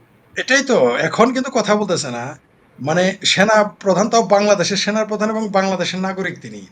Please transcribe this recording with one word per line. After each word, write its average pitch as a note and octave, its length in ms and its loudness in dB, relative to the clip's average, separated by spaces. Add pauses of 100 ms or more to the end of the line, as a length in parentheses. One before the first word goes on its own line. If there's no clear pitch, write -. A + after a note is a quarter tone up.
(380)
এটাই C4 260 0
তো, D3+ 340 2
এখন G#3 360 2
কিন্তু B3+ 180 -4
কথা G#3 240 0
বলতেছে E3+ 360 -2
না। A#2+ 260 -10 (420)
মানে F3+ 360 0 (100)
সেনা G#3+ 380 4
প্রধান, G3 460 0
তাও A3+ 140 4
বাংলাদেশের G3+ 540 2
সেনা G#3+ 280 -2
প্রধান G#3+ 240 -4
এবং A3 200 -4
বাংলাদেশের F#3+ 500 -2
নাগরিক F#3 420 -6
তিনি। G#2 300 -16